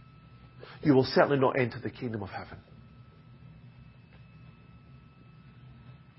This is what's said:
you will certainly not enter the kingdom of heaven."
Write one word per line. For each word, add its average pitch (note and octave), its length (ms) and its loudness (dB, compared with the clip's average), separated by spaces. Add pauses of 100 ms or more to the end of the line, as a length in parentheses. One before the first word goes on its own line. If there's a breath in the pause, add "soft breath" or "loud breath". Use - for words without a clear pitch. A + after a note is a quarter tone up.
(840 loud breath)
you D3 100 6
will C3 140 6
certainly C#3+ 320 4
not C3 200 2
enter A#2+ 220 -2
the G#2+ 80 -8
kingdom A2 340 -8
of F#2+ 60 -8
heaven." - 300 -14 (3500)